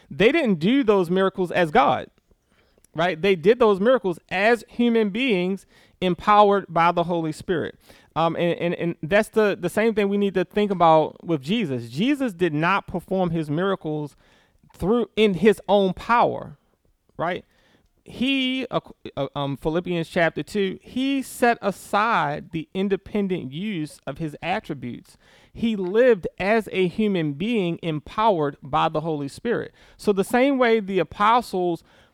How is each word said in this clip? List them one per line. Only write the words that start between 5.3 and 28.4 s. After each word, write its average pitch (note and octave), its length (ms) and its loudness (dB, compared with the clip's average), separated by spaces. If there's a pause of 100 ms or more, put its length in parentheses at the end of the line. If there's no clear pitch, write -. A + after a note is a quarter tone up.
empowered G3+ 680 4
by E3+ 240 2
the F3 120 0
Holy E3 280 -2
Spirit. - 480 -6 (360)
Um, E3 200 0
and, E3+ 240 0
and, F3 160 -2
and E3+ 260 -4
that's G3+ 280 0
the, G#3 300 2
the E3+ 100 -4
same A3 240 0
thing G3+ 160 0
we G3+ 80 0
need G3+ 160 0
to F#3 100 0
think G#3 280 -2
about D#3+ 540 4
with D#3+ 160 -2
Jesus. C3+ 480 -4
Jesus B3 440 -2
did E3+ 200 0
not F3 340 0
perform F#3 420 -2
his D#3+ 200 -4
miracles D#3 680 -4 (580)
through, A3 400 0
in G#3 200 4
his F#3+ 340 4
own F#3+ 240 2
power, D#3+ 640 -2 (600)
right? D#3+ 280 -6 (580)
He, C4 680 -2
uh, E3 80 -2 (360)
uh, C#3 200 -4
um, C#3 200 -4
Philippians E3+ 540 -4
chapter D#3+ 320 0
two, G3 400 -4
he C4+ 400 -4
set - 400 0
aside G3 920 -2
the D#3+ 220 -8
independent F#3+ 800 -4
use E3+ 560 -8
of C#3+ 100 -10
his D3+ 240 -8
attributes. D3+ 760 -8 (360)
He A3+ 220 -2
lived G3+ 520 2 (120)
as G#3 320 0
a F#3 160 0
human F3 460 0
being F3+ 500 -2
empowered D#3 800 -2